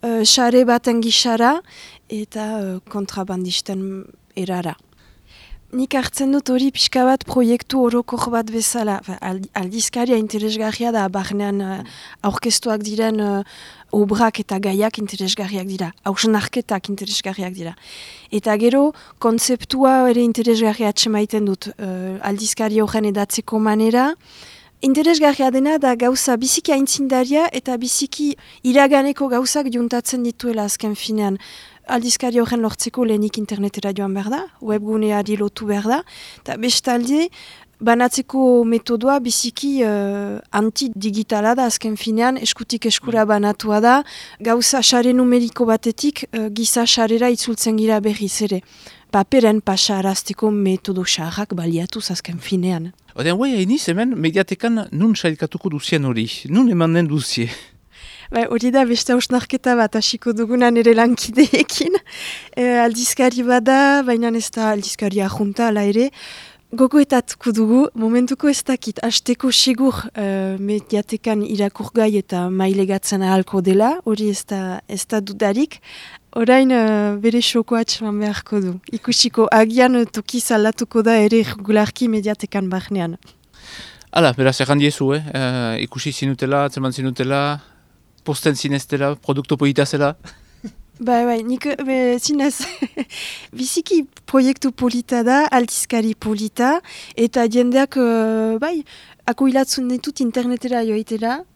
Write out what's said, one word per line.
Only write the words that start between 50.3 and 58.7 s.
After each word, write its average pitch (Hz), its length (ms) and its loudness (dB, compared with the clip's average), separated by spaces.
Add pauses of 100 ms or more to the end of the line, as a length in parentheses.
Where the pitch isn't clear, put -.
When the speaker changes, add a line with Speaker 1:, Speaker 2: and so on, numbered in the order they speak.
Speaker 1:
metodo 190 520 -2
xarrak 175 500 -4
baliatuz 170 580 -4
azken 170 280 -8
finean. 180 540 -4 (200)
Speaker 2:
Odean, 165 220 0
guai, 254 220 0
hainiz, 196 320 0
hemen 220 260 0
mediatekan 190 760 -2
nun 202 240 2
sailkatuko 165 540 -4
duzien 147 360 -2
hori? 113 260 -2 (140)
Nun 226 240 4
emanen 170 380 4
duzie? 127 420 -2 (840)
Speaker 1:
Bai, 233 180 0
hori 240 220 0